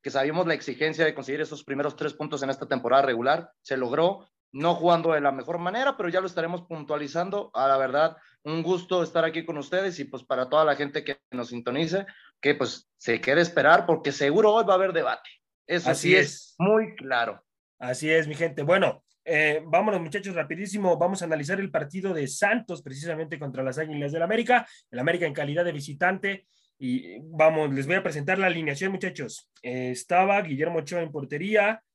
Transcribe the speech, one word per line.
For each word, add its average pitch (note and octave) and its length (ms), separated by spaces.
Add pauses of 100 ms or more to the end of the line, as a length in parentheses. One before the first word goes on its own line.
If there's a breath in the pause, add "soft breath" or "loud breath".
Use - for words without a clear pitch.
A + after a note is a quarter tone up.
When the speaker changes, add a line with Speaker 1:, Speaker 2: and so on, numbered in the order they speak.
Speaker 1:
Que C3+ 60
sabíamos C#3 340
la E3 80
exigencia D3+ 500
de D#3 120
conseguir C#3 260
esos D3 220
primeros C#3 320
tres D3+ 180
puntos D3 300
en C3+ 80
esta C3 160
temporada C3 340
regular, C3+ 480 (140)
se C#3 120
logró, C#3+ 520 (240)
no D#3+ 240
jugando E3 380
de D3+ 60
la C#3+ 120
mejor C3+ 260
manera, A#3 400
pero F#3 120
ya F3+ 120
lo F#3+ 60
estaremos F3 340
puntualizando. D#3 920
A C3 120
la C3+ 100
verdad, C#3 380 (280 soft breath)
un D#3+ 180
gusto F3 400
estar E3 240
aquí E3 180
con D#3+ 140
ustedes F3+ 400
y, C#3 80
pues, C3 180
para B2+ 240
toda D#3 160
la D3 120
gente C#3+ 280
que C#3+ 140 (140)
nos B2 160
sintonice, C#3+ 580 (340 loud breath)
que, C#3+ 140
pues, C3+ 340 (100)
se - 220
quede C#3+ 200
a - 20
esperar E3 460
porque D3+ 240
seguro E3+ 420
hoy A3+ 100
va F#3+ 100
a F#3 40
haber F#3 160
debate. B2 340 (380)
Eso E3+ 240
Speaker 2:
Así - 200
Speaker 1:
sí F#3 60
Speaker 2:
es. F#3 120
Speaker 1:
es - 320
muy G#3+ 360
claro. A#2+ 480 (360)
Speaker 2:
Así B2+ 280
es, D#3+ 200
mi D3+ 80
gente. D#3 260
Bueno, E3+ 420 (200)
eh, D3+ 420
vámonos, F#3 360
muchachos, F#3 340
rapidísimo. F3 640
Vamos F3+ 240
a - 20
analizar D#3+ 340
el G3 120
partido F3+ 420
de D3 140
Santos, G3+ 560
precisamente D#3 560
contra C3 240
las C3 160
Águilas D3+ 320
del E3 100
América. A3+ 460 (240 loud breath)
El A#2+ 80
América E3 260
en D3 80
calidad D3 320
de F3 60
visitante. F3 720 (320)
Y B2 440
vamos, D#3 520
les C3+ 140
voy F3 80
a G3 80
presentar D#3 340
la F#3+ 100
alineación, E3 440
muchachos. F3+ 580 (140)
Eh, B2+ 280
estaba F#3 500
Guillermo D#3+ 380
Ochoa E3+ 220
en E3 80
portería F#3+ 720 (140)